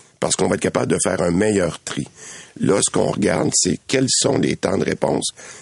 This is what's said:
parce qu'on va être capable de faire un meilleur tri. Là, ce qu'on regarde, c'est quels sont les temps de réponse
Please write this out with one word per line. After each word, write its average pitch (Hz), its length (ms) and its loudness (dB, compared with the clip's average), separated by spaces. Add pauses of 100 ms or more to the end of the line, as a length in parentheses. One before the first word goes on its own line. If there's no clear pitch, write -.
(200)
parce - 160 -2
qu'on 95 140 0
va 98 60 0
être 98 60 -4
capable 117 300 0
de 95 100 2
faire 92 200 0
un 87 100 2
meilleur 92 540 2
tri. - 200 -6 (540)
Là, 101 260 2
ce - 60 -2
qu'on 98 200 2
regarde, 92 420 0
c'est - 340 0
quels 131 220 2
sont - 300 0
les - 180 0
temps 95 200 0
de 78 60 0
réponse - 460 -2 (320)